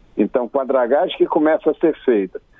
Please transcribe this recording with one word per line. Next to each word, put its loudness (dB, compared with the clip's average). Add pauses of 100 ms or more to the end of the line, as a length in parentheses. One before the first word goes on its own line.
(160)
Então, -2
com -2
a -2
dragagem 0
que 2
começa 0
a 0
ser 0
feita, -2 (200)